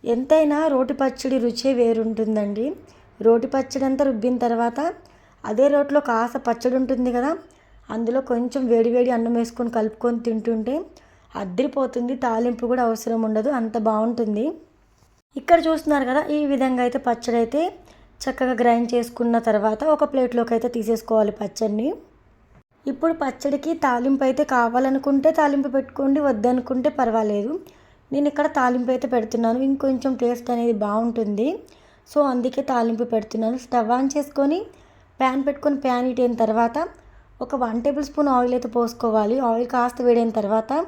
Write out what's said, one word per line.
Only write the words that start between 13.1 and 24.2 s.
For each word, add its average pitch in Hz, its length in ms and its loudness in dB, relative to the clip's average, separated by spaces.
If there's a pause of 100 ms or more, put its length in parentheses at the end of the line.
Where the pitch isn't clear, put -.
ఉండదు, 220 320 0
అంత 226 160 -4 (120)
బాగుంటుంది. 220 580 0 (960)
ఇక్కడ 339 260 4
చూస్తున్నారు 302 440 0
కదా, 285 120 2 (140)
ఈ - 20 0 (140)
విధంగా 254 320 0
అయితే 247 140 0 (100)
పచ్చడి 233 320 0
అయితే 233 200 0 (640)
చక్కగా 254 360 -2
గ్రైండ్ 233 340 2
చేసుకున్న 233 420 0 (120)
తర్వాత 214 340 0 (140)
ఒక 302 160 2
ప్లేట్లోకి 240 440 0
అయితే 233 200 -2
తీసేసుకోవాలి 220 560 0 (100)
పచ్చడిని. 214 480 -2 (1000)
ఇప్పుడు 330 300 0
పచ్చడికి 285 500 -2 (140)
తాలింపు 262 420 2